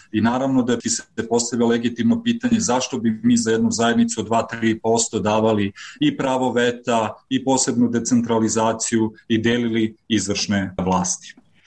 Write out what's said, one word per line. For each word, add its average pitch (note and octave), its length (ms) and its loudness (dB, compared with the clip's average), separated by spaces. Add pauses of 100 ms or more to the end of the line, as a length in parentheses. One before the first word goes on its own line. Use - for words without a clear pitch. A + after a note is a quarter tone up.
(120)
i G#2+ 80 0
naravno B2+ 420 2
da A#2 140 0
bi A#2 120 -6
se - 140 -4 (260)
postavilo A#2 400 0
legitimno A#2 540 0
pitanje A#2 380 0
zašto A#2+ 380 -2
bi A2 240 -2
mi A#2+ 140 4
za A2 140 0
jednu A2+ 200 2
zajednicu A#2 500 0
od G2+ 60 -6
dva, A2+ 160 0
tri A2+ 360 -2
posto A2+ 400 0
davali G#2+ 540 0 (280)
i C#3+ 160 2
pravo C3 360 0
veta A#2+ 600 0 (140)
i B2+ 160 -2
posebnu B2 440 2
decentralizaciju A2+ 1200 0 (160)
i A2+ 100 2
delili A2+ 580 0 (120)
izvršne G2 680 -2
vlasti. F2+ 560 -2 (320)